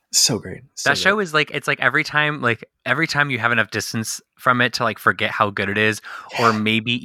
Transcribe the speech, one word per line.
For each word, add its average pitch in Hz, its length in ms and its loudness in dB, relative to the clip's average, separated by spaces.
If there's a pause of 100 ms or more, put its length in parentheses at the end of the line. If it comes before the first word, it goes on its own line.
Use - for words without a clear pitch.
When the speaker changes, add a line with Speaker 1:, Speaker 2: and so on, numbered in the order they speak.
(120)
Speaker 1:
so - 260 2
great. - 240 -12 (140)
So - 120 -2
Speaker 2:
That 139 80 2
Speaker 1:
good. - 60 -4
Speaker 2:
show 196 180 2
is, 165 140 -4
like, 151 180 0
it's 147 160 -4
like 143 120 -2
every 135 220 2
time, 151 380 -2
like, 117 240 0 (220)
every 139 200 0
time 143 240 0
you 123 80 -2
have 117 140 2
enough 110 180 0
distance - 480 -4 (200)
from 123 240 2
it 123 120 2
to, - 100 -4
like, 110 140 -2
forget 107 320 0
how 104 200 0
good 98 180 -2
it 101 80 -2
is, 107 240 2 (400)
or 117 120 6
Speaker 1:
Yeah. 107 60 0
Speaker 2:
maybe 110 340 0 (120)